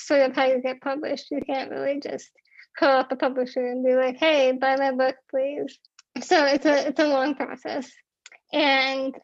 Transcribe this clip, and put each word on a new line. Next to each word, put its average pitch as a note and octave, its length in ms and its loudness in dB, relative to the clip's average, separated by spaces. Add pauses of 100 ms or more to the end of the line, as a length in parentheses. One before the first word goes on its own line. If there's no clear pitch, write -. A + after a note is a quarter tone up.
sort D4 140 4
of C4 120 2
how C4+ 120 2
you C4 160 2
get B3+ 180 -6
published. D4 520 -6
You C#4 140 -4
can't C4+ 260 -6
really C#4 280 -4
just - 300 -10 (500)
call C4+ 200 4
up C4 120 -4
a C4 60 -4
publisher B3+ 500 -2
and B3+ 160 -6
be B3+ 120 4
like, B3+ 200 2
"Hey, C#4 380 2
buy C4 240 0
my C#4 160 0
book, C4 240 0 (120)
please." C#4 480 -4 (440)
So D#4+ 240 4
it's C#4+ 200 2
a, C#4+ 220 2
it's C#4+ 140 -4
a D4+ 60 4
long C#4 280 2
process. - 560 -8 (600)
And C4+ 600 0 (100)